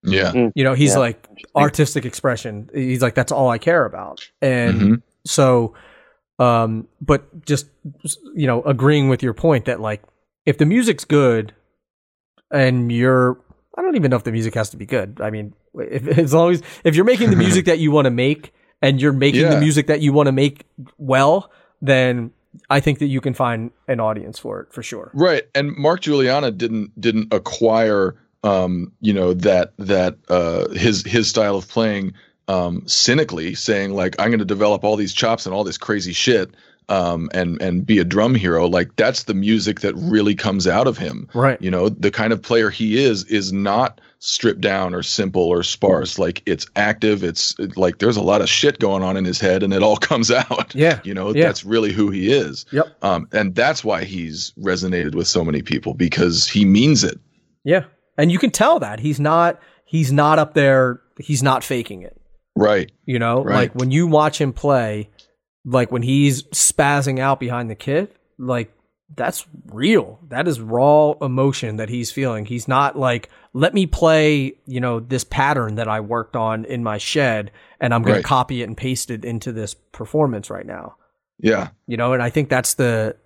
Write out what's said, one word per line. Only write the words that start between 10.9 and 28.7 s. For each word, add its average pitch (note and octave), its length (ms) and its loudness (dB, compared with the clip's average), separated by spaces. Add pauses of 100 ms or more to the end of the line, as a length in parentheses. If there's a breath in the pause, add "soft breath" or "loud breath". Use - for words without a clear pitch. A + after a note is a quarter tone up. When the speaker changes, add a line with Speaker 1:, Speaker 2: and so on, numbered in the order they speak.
Speaker 3:
good A#2+ 480 2 (960)
and B2+ 400 2
you're, B2+ 480 2 (360)
I - 60 -6
don't F4+ 140 0
even D3 160 2
know B2+ 60 2
if G#2 60 -4
the A#2+ 80 -4
music A2 220 -4
has A2 160 -2
to - 80 -18
be G#2+ 80 -12
good. G#2+ 360 -6
I G#2+ 100 -6
mean, G#2 220 -10 (200)
if, - 340 -8
<laughs> B2 120 2
as D3 160 2
long E3+ 160 6
as, E3+ 100 0 (220 loud breath)
if D#3+ 120 2
you're F3+ 100 4
making A#3 260 4
the F#3 40 4
music F3 300 4
Speaker 1:
<laughs> F3+ 60 4
Speaker 3:
that E3 80 2
you D#3 120 2
wanna C#3 200 4
make C3 420 -2 (280)
and C3+ 200 2
you're D3 120 4
making C#3 300 2
the D3+ 120 4
Speaker 1:
Yeah. D3 40 2
Speaker 3:
music D3 280 2
that D3+ 140 2
you C#3+ 120 2
wanna C#3+ 180 4
make C#3 340 0 (340)
well, C#3+ 500 2 (320 soft breath)
then B2+ 480 2 (400)
I C#3+ 100 4
think D3 200 0
that D3 80 0
you C3+ 140 -2
can C3 120 -2
find A#2+ 380 -4 (160)
an B2 120 -2
audience A2 380 -4
for G#2+ 240 -10
it - 120 -18
for A#2 100 -14
sure. G#2 320 -14
Speaker 1:
Right. D#3 280 2 (120)
And C#3+ 200 -2
Mark D#3 260 2
Guiliana C3+ 540 2
didn't, A2 460 -4
didn't A2 320 0
acquire, A2 840 2 (280 soft breath)
um, F#2 480 0 (100)